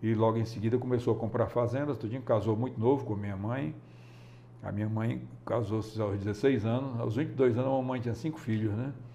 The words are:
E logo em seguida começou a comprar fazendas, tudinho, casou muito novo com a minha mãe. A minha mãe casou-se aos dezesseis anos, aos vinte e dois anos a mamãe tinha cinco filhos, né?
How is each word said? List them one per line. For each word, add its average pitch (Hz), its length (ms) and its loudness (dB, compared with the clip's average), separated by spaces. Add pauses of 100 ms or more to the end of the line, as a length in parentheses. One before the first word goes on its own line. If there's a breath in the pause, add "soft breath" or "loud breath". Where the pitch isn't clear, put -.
E 113 120 2
logo 113 240 4
em 113 80 2
seguida 113 320 0
começou 120 380 2
a - 20 -6
comprar 113 300 0
fazendas, 123 500 0
tudinho, 117 240 -4
casou 110 360 2
muito 127 220 -2
novo 127 260 4
com 110 80 -2
a 101 40 -2
minha 101 200 -4
mãe. 127 360 -4 (880 loud breath)
A 98 100 -6
minha 104 180 -2
mãe 113 320 -2 (240)
casou-se 110 560 -2
aos 101 160 0
dezesseis 104 480 2
anos, 123 340 0
aos 117 160 -2
vinte 156 140 0
e - 40 -8
dois 123 240 4
anos 131 140 2
a 135 40 2
mamãe 127 260 0
tinha 113 140 -2
cinco 151 240 -4
filhos, 107 340 0
né? 123 180 -2 (240 loud breath)